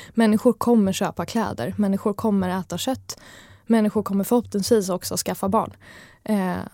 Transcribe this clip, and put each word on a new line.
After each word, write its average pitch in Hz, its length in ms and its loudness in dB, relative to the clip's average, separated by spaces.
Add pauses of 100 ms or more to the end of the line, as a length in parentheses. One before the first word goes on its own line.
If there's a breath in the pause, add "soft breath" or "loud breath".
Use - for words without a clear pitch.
(140 loud breath)
Människor 226 380 4
kommer 220 400 2
köpa 180 340 -4
kläder, 190 500 -4
människor 202 360 0
kommer 190 480 0
äta 175 180 -8
kött, - 420 -6 (460 loud breath)
människor 214 360 2
kommer 196 220 -2
förhoppningsvis 208 640 2
också 185 280 -4
skaffa 185 320 -4
barn. 202 220 0 (540 loud breath)
Eh, 190 320 -2 (180)